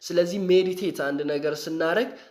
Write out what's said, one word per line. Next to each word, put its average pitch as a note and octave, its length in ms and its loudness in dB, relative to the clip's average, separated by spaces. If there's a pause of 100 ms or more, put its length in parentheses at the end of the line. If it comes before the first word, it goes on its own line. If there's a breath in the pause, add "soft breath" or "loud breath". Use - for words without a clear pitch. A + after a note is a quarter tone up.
ስለዚህ F3 400 0
ሜዲቴት F#3 580 2
አንድ C#3+ 240 -2
ነገር D3 320 -2
ስናረግ E3 520 0 (220 loud breath)